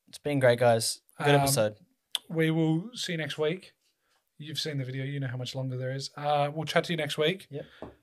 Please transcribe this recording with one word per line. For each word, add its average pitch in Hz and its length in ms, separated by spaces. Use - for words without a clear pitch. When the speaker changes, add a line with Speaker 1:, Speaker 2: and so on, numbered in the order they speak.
Speaker 1:
It's - 120
been 143 200
great, 120 200
guys. 117 420
Good 143 160
Speaker 2:
Um, 143 80
Speaker 1:
episode. 123 340
Speaker 2:
we 160 220
will 160 420
see 180 200
you 170 40
next 151 220
week. 160 340
You've 147 220
seen 151 180
the 131 80
video. 131 180
You 143 160
know 135 80
how 123 100
much 127 180
longer 131 220
there 131 160
is. 139 220
Uh, 147 380
we'll 156 120
chat 165 180
to 170 100
you 165 40
next 151 200
week. 165 320
Speaker 1:
Yep. 143 160